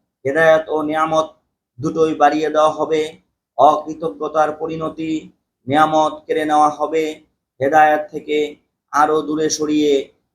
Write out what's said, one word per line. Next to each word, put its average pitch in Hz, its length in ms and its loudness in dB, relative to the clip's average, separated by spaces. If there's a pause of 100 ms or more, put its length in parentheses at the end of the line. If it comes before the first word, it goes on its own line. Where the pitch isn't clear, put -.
(260)
হেদায়েত 156 440 2
ও 156 120 -4
নিয়ামত 156 480 -2 (520)
দুটোই 160 340 0
বাড়িয়ে 147 340 2
দেওয়া 156 220 2
হবে। 156 460 -4 (400)
অকৃতজ্ঞতার 151 920 0
পরিণতি 160 800 -8 (360)
নিয়ামত 156 600 0
কেড়ে 156 180 -2
নেওয়া 151 240 4
হবে, 151 520 -4 (400)
হেদায়েত 151 400 4 (100)
থেকে 147 440 -4 (360)
আরো 151 300 2
দূরে 156 280 -4
সরিয়ে 151 640 -2 (220)